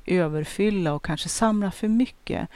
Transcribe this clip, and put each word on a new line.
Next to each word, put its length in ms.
överfylla 880
och 100
kanske 240
samla 420
för 180
mycket. 680